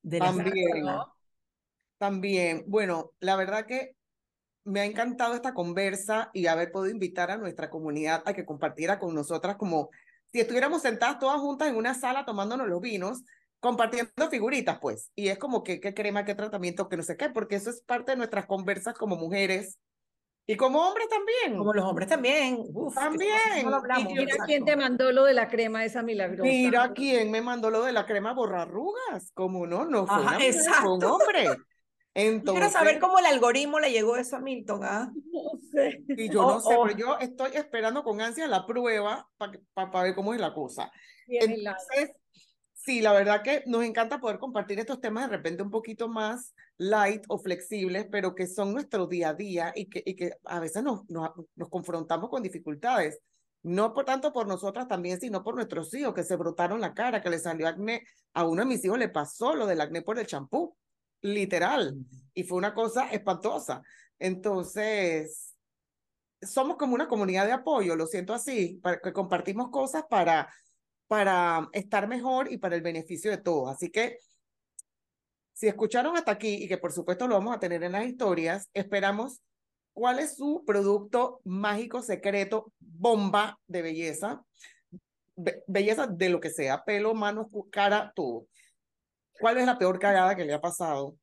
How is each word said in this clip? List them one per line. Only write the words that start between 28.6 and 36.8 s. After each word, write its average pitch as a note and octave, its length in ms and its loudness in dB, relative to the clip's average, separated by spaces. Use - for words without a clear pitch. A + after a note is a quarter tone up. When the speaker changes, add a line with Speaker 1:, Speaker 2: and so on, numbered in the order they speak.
Speaker 2:
¿Cómo F#3 340 -2
no? F3+ 200 -2
No A3+ 200 2
fue G3+ 100 2
Speaker 1:
Ajá, D3 60 4
Speaker 2:
una - 160 4
mujer, C4 160 6
fue - 380 6
un F#3 100 2
Speaker 1:
exacto. G#3+ 140 4
Speaker 2:
hombre. F#4+ 280 4
Speaker 1:
<laughs> - 220 0
Yo G3 60 2
quiero A3 160 4
Speaker 2:
Entonces F4+ 340 4
Speaker 1:
saber D#4 260 6
cómo F#4 200 8
el F4+ 80 8
algoritmo C#4 520 6
le D4+ 140 4
llegó A3+ 240 2
eso B3 200 -4
a C4 40 -6
Milton, A3 440 -6
¿ah? G#3 280 -4
Speaker 3:
No D#4 200 -6
sé. C#4+ 380 0
Speaker 2:
Y A3 220 -2
yo G#3 160 6
Speaker 1:
O, C4 80 8
Speaker 2:
no A3+ 60 0
sé, A3 140 6
Speaker 1:
o A#3+ 100 8